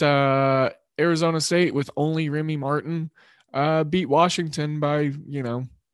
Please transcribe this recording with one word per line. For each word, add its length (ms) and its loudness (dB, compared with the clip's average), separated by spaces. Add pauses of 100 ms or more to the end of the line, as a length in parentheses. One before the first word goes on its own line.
uh, 680 2 (280)
Arizona 400 2
State 340 2
with 220 -2
only 340 -2
Remy 280 -4
Martin, 520 -4 (440)
uh, 320 2
beat 220 0
Washington 760 0
by, 320 0 (140)
you 160 -6
know, 220 -6 (280)